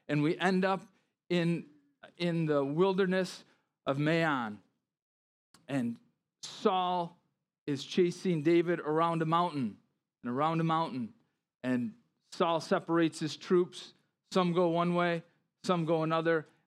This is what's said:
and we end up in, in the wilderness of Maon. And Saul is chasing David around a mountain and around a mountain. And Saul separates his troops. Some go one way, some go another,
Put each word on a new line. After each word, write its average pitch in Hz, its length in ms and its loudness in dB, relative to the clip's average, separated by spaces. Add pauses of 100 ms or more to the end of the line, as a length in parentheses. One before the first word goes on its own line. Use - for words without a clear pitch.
and 147 140 0
we 156 160 0
end 185 260 2
up 190 180 -2 (480)
in, 170 340 0 (540)
in 165 280 0
the 147 180 2
wilderness 185 800 0 (420)
of 139 120 0
Maon. 147 600 0 (1080)
And 120 300 -2 (460)
Saul 180 720 -2 (500)
is 143 180 -4
chasing 175 580 0
David 170 380 4
around 165 420 0
a - 20 -2
mountain 156 520 0 (460)
and 120 100 -6
around 160 280 0
a 165 40 0
mountain. 160 500 -2 (480)
And 123 300 -2 (400)
Saul 170 280 0
separates 165 580 0
his 151 180 -6
troops. - 580 -2 (380)
Some 180 200 2
go 175 160 2
one 170 260 0
way, 175 280 0 (400)
some 180 220 0
go 160 180 0
another, 160 440 0 (200)